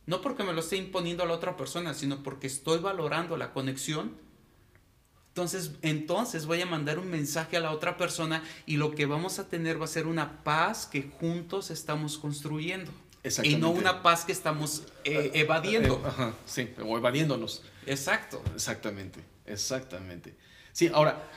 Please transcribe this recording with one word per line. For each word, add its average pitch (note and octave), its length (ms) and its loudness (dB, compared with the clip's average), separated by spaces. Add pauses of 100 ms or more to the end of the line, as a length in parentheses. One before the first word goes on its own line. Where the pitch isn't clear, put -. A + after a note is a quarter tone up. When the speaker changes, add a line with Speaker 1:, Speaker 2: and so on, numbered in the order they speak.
Speaker 1:
no F#3 140 0
porque B3+ 220 -2
me F#3 100 -2
lo D#3+ 80 0
esté F3 160 -2
imponiendo F3 460 -2
a F3 40 0
la E3+ 60 2
otra E3+ 240 -2
persona, D#3 360 -4
sino C#3 300 -2
porque C3+ 240 -6
estoy D#3+ 320 2
valorando E3+ 580 -2
la A#2+ 160 -6
conexión, C3+ 640 -2 (1120)
entonces, F3 420 -4 (120)
entonces D#3+ 640 0
voy E3+ 140 2
a F3+ 40 0
mandar D#3+ 340 0
un F#3 100 -6
mensaje D#3+ 460 -2
a E3+ 60 4
la D#3+ 100 0
otra E3+ 260 0
persona D#3+ 460 0 (220)
y D#3 100 0
lo D3 160 4
que D3+ 140 2
vamos D#3+ 340 0
a F#3+ 80 -6
tener E3 320 0
va D#3 60 -4
a - 20 -4
ser D#3 200 -2
una D#3+ 360 -2
paz E3 420 2
que C#3 180 -2
juntos E3+ 680 -4
estamos D3+ 460 -2
construyendo. D3+ 760 -4
Y - 40 -14
no - 280 -20
Speaker 2:
Exactamente. D3+ 440 6 (120)
Speaker 1:
una F#3 240 4
paz E3+ 220 6
que F#3+ 80 0
estamos, D3+ 500 -2 (220)
eh, D3 260 2
Speaker 2:
Ah, D#3 60 0
Speaker 1:
evadiendo. D#3+ 680 4
Speaker 2:
eh, C#3+ 40 -2
ajá, B2+ 260 -2 (120)
sí, B2 240 -4 (140)
o A2 140 0
evadiéndonos. B2+ 640 2 (240)
Speaker 1:
Exacto. D#3 560 -2 (120)
Speaker 2:
Exactamente, G2 680 -6 (240)
exactamente. F#2+ 880 -6 (380)
Sí, E3+ 200 6
ahora, D3+ 300 6 (140)